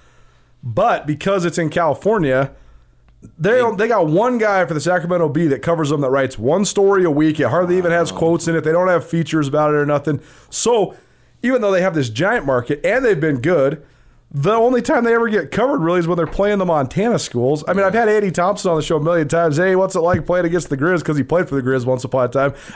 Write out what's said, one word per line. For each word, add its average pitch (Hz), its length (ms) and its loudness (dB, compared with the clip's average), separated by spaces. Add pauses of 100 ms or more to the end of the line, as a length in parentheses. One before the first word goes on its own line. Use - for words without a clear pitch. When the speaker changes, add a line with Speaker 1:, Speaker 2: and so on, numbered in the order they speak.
(640)
Speaker 1:
But 151 440 0
because 175 380 -2
it's 165 120 -4
in 160 120 -2
California, 165 840 0 (840)
they 175 140 0
Speaker 2:
They 247 80 4
Speaker 1:
don't, 233 180 0
they 214 100 0
got 202 200 2
one 226 300 2
guy 202 280 2
for 160 80 -4
the 147 80 -4
Sacramento 175 480 0
Bee 160 180 0
that 135 140 0
covers 160 280 0
them, 147 120 0
that 131 80 0
writes 135 300 0
one 160 260 0
story 196 380 2
a 170 80 2
week. 151 280 2
It 131 100 2
hardly 175 280 2
even 175 140 0
has 170 200 0
Speaker 2:
Wow. 185 80 -10
Speaker 1:
quotes 165 280 0
in 165 80 0
it. 156 60 0
They 151 100 0
don't 175 160 2
have 170 200 2
features 156 400 -2
about 151 260 0
it 147 40 2
or 147 80 0
nothing. 147 340 -2 (300)
So 220 460 0 (480)
even 247 180 0
though 202 100 2
they 185 100 2
have 185 140 0
this 131 140 -2
giant 170 360 -2
market 131 400 -2
and 233 180 0
they've 202 160 2
been 143 220 0
good, 147 420 0 (500)
the 147 200 0
only 233 280 2
time 254 220 0
they 233 100 2
ever 233 140 2
get 196 240 -2
covered 262 280 0
really 175 200 0
is 165 80 -2
when 175 100 0
they're 170 100 0
playing 202 320 0
the 185 60 -2
Montana 170 540 0
schools. 135 480 -2
I 175 60 0
mean, 190 60 0
Speaker 2:
Yeah. 196 80 2
Speaker 1:
I've 185 80 0
had 233 140 2
Andy 208 220 2
Thompson 185 380 -2
on 165 80 2
the 151 60 0
show 160 140 0
a - 40 -4
million 165 260 0
times. 165 300 0
"Hey, 185 180 2
what's 185 200 0
it 180 60 0
like 180 240 0
playing 175 200 0
against 170 240 -2
the 143 80 -4
Grizz?" 165 260 0
'Cause 151 140 -2
he 135 60 0
played 170 260 0
for 143 60 -4
the 139 80 -2
Grizz 131 220 0
once 127 200 -2
upon 123 200 0
a 120 40 -2
time. 135 240 0 (220)